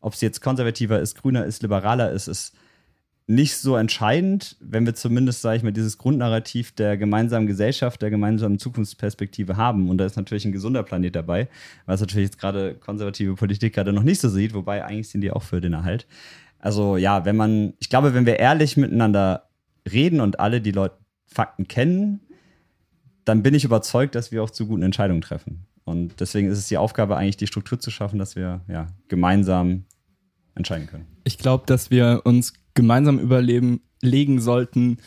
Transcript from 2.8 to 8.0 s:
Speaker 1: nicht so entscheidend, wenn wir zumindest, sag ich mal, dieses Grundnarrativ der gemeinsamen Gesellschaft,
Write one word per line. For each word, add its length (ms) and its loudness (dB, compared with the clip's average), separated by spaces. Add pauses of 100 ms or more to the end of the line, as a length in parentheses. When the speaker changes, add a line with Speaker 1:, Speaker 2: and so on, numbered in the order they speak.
Speaker 1:
nicht 300 2
so 200 0
entscheidend, 840 0
wenn 260 -2
wir 80 0
zumindest, 460 0
sag 160 0
ich 60 -2
mal, 100 0
dieses 240 -2
Grundnarrativ 760 -2
der 240 0
gemeinsamen 500 0
Gesellschaft, 560 -2